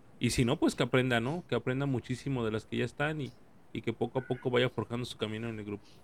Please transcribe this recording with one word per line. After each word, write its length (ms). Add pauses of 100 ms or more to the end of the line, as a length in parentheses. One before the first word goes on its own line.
(200)
y 120
si 140
no, 140
pues 160
que 80
aprenda, 360
¿no? 280
Que 80
aprenda 320
muchísimo 580
de 60
las 140
que 120
ya 80
están 360
y, 100 (420)
y 100
que 100
poco 260
a 80
poco 220
vaya 200
forjando 360
su 120
camino 320
en 100
el 60
grupo. 200 (180)